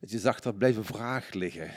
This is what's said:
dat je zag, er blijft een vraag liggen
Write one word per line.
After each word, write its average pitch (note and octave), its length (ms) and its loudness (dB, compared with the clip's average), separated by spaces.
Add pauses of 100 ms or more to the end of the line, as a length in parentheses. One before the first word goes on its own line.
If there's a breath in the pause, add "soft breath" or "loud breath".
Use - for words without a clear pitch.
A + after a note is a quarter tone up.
dat G2 100 -14
je A2+ 80 -2
zag, A2 260 2
er A#2+ 100 0
blijft G#2+ 240 6
een A2 60 -2
vraag A#2+ 480 -4
liggen F2 440 -4